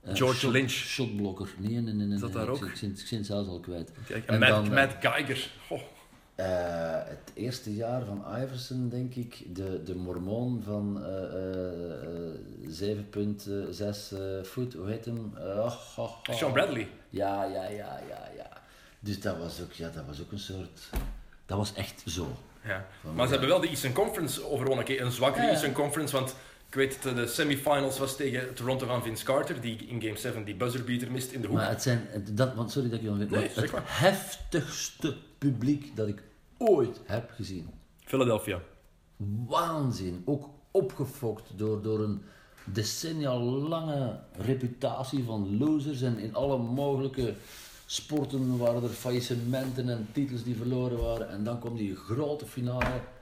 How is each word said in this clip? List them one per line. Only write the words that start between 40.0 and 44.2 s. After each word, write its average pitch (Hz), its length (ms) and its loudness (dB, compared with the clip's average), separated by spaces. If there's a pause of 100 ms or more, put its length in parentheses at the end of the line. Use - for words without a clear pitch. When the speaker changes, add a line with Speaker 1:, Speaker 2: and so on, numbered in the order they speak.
Speaker 1:
Ook 143 240 0 (220)
opgefokt 127 840 0
door, 107 260 0
door 107 180 2
een 104 220 0 (420)
decennia 131 760 0
lange 139 800 0 (200)